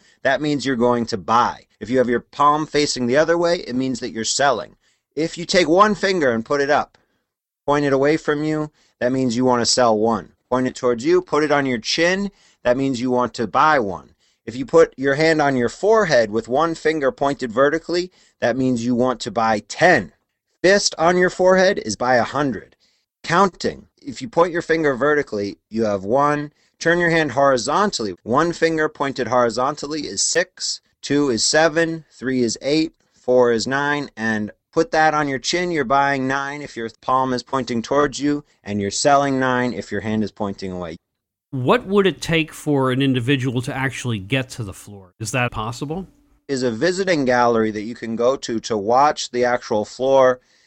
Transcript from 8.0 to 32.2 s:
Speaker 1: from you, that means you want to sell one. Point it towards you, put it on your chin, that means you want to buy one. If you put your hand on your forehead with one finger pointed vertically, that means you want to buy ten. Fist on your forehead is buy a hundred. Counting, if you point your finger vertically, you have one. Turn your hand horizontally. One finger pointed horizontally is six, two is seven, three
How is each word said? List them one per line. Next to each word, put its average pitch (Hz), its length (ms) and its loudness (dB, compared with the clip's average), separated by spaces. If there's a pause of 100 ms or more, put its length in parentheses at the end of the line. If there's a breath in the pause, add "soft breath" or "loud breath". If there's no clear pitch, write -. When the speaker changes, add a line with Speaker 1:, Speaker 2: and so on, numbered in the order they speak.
Speaker 1:
from 151 280 -2
you, 156 260 -4 (300)
that 123 100 0
means 131 260 0
you 127 80 0
want 123 180 2
to 110 40 0
sell 117 320 2
one. 107 360 -2 (140)
Point 127 200 -2
it - 80 -10
towards 123 280 -2
you, 175 160 2
put 156 220 -2
it 147 80 0
on 143 160 2
your 127 120 -2
chin, 185 520 -2 (320 soft breath)
that 123 140 2
means 135 240 -2
you 127 100 -2
want 123 240 0
to 113 140 -4
buy 147 320 2
one. 95 340 -8 (320)
If 110 80 -12
you 127 120 -8
put 165 300 4
your 139 200 0
hand 160 260 2
on 139 140 2
your 120 120 0
forehead 165 600 2
with 110 160 -4
one 160 300 0
finger 156 340 0
pointed 135 400 -4
vertically, 143 600 0 (260 soft breath)
that 120 180 0
means 127 300 0
you 123 80 0
want 123 280 0
to 117 100 -8
buy 113 340 0
ten. 151 460 2 (500)
Fist 196 340 4
on 180 220 2
your 180 100 4
forehead 185 560 2
is 107 100 -6
buy 123 200 0
a 113 100 4
hundred. 127 500 -4 (480)
Counting, 165 640 0 (140)
if 131 220 -14
you 117 80 -10
point 175 200 2
your 165 120 -4
finger 160 320 0
vertically, 120 640 -2 (100)
you 110 160 -2
have 101 200 -2
one. 147 500 0 (240)
Turn 170 200 2
your 175 120 2
hand 156 220 0
horizontally. 135 880 0
One 156 320 0
finger 160 340 0
pointed 131 400 -4
horizontally 127 800 -2
is 98 160 -6
six, - 580 -4 (220)
two 143 260 0
is 110 160 0
seven, 160 680 0
three 127 320 -2